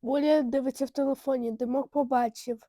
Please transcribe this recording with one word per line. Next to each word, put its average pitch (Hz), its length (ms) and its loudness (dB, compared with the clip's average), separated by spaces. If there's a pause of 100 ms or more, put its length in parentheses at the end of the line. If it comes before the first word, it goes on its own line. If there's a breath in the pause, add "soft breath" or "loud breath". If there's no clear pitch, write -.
Буля 294 400 4
дивиться 262 440 -2
в 262 40 -8
телефоні, 262 600 -2
Димок 247 360 -2
побачив. 247 800 -2